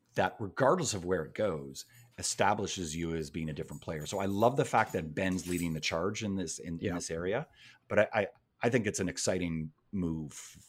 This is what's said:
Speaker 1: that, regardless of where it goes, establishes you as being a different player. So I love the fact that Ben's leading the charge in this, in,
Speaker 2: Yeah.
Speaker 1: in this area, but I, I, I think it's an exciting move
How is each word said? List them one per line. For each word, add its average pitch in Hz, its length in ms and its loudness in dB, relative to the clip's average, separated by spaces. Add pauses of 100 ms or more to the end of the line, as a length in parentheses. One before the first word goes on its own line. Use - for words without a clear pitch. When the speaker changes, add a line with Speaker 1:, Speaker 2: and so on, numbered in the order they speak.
(160)
Speaker 1:
that, 92 240 2
regardless 135 540 4
of 92 100 -4
where 87 200 2
it - 100 -12
goes, 76 520 -2 (320)
establishes 95 760 0
you 82 200 0
as 78 140 -2
being 80 200 -4
a 76 40 -4
different 76 280 -8
player. 78 240 -6
So 98 140 -4
I 98 80 0
love 107 280 6
the 143 100 2
fact 113 280 4
that 80 200 -2
Ben's 92 340 0
leading 87 260 0
the 78 80 -4
charge 98 420 -2
in 98 120 -2
this, 92 240 -4
in, 85 200 -6
Speaker 2:
Yeah. 101 120 -2
Speaker 1:
in 90 40 -2
this 85 160 -6
area, 92 360 -2 (420)
but 104 100 4
I, 104 140 6
I, 107 140 2 (340)
I 120 80 2
think 117 180 2
it's 98 140 0
an 92 80 0
exciting 82 600 -2 (200)
move 80 640 -4 (120)